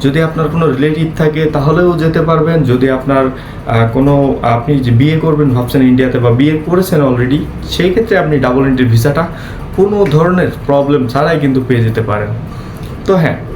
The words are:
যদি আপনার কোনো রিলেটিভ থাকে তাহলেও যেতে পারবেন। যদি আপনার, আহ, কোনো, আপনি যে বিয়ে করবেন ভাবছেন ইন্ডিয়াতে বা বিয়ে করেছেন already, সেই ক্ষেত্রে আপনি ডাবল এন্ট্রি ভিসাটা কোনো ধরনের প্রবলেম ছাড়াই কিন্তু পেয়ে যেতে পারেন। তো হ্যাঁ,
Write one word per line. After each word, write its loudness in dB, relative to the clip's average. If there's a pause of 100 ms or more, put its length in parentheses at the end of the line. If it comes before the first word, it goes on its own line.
যদি 0
আপনার -2
কোনো 0
রিলেটিভ -2
থাকে -2
তাহলেও 0
যেতে 0
পারবেন। 0
যদি 2
আপনার, 0
আহ, -2
কোনো, 2
আপনি 0
যে 0
বিয়ে 4
করবেন 2
ভাবছেন 0
ইন্ডিয়াতে 2
বা 2
বিয়ে 2
করেছেন 0
already, 0 (320)
সেই 0
ক্ষেত্রে 0
আপনি 0
ডাবল 0
এন্ট্রি 2
ভিসাটা 2 (480)
কোনো 2
ধরনের 2 (180)
প্রবলেম 2
ছাড়াই 0
কিন্তু 0
পেয়ে 2
যেতে 0
পারেন। -4 (760)
তো 2
হ্যাঁ, 0 (180)